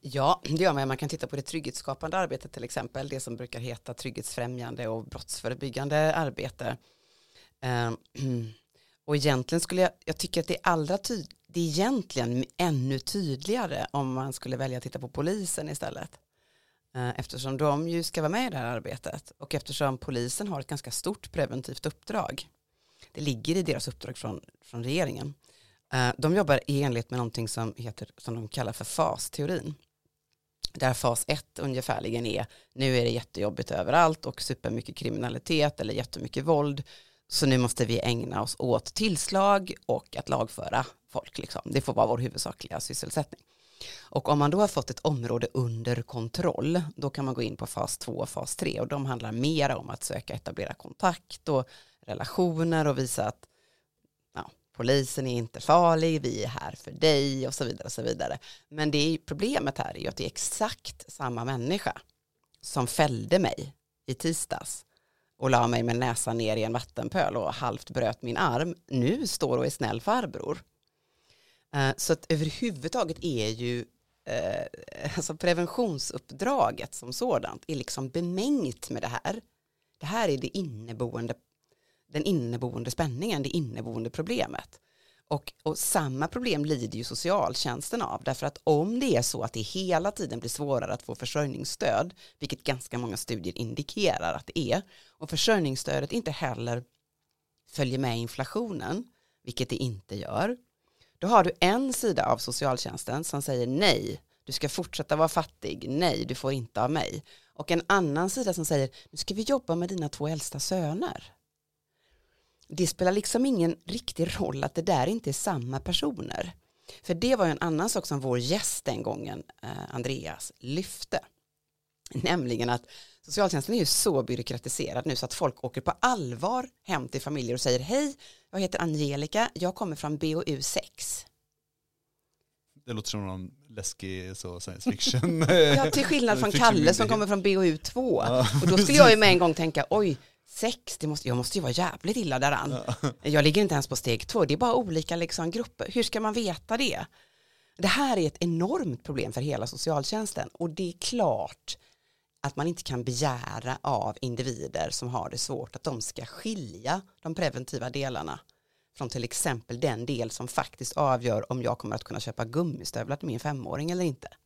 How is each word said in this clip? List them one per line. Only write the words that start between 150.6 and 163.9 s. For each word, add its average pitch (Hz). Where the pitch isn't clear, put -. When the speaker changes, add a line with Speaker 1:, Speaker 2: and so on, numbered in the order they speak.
Speaker 1:
det 175
är 175
klart -
att 143
man 147
inte 175
kan 123
begära 127
av 107
individer 120
som -
har 120
det -
svårt -
att -
de 127
ska -
skilja 143
de 160
preventiva 127
delarna 131
från 123
till 120
exempel 120
den 117
del 117
som 123
faktiskt -
avgör 120
om 127
jag 117
kommer 107
att 107
kunna 107
köpa 113
gummistövlar 135
till 160
min 120
femåring 143